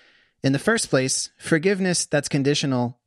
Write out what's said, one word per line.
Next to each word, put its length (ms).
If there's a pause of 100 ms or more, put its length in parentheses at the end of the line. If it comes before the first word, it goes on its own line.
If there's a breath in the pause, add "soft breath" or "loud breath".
(440 loud breath)
In 100
the 60
first 320
place, 480
forgiveness 680
that's 240
conditional 760